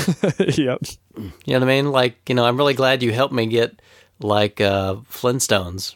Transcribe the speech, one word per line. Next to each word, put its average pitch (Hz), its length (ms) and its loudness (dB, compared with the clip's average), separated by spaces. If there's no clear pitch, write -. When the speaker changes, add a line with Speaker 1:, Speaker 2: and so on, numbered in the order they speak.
Speaker 1:
Yep. 139 440 0
Speaker 2:
You 101 140 -12
know 131 140 2
what - 20 2
I 127 40 2
mean? 139 260 2
Like, 127 360 0
you 127 60 0
know, 123 100 4
I'm 120 120 2
really 143 180 2
glad 131 280 2
you 117 100 2
helped 135 220 0
me 113 120 0
get, 117 340 0
like, 104 400 0
uh, 98 360 0
Flintstones, 101 840 -2